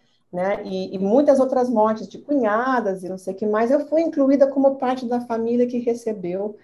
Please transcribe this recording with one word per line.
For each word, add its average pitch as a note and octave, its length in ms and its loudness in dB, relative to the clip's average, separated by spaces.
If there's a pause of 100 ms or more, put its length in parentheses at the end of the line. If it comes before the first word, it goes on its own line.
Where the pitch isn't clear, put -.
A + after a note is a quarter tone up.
(320)
né, F#3+ 340 -2
e, F#3+ 300 -6
e F#3 40 -6
muitas B3+ 400 4
outras B3+ 300 0
mortes G#3+ 380 0
de - 120 -16
cunhadas A3+ 840 0
e F3 60 -8
não F#3+ 80 -8
sei F#3 160 -8
o F#3+ 40 -14
que A3 80 -4
mais, A3 260 2
eu C#4+ 160 2
fui D#4+ 140 2
incluída C#4 460 4
como C#4 300 2
parte B3+ 280 -4
da A#3+ 160 -2
família A#3 460 0
que B3 120 -4
recebeu, G#3 840 -4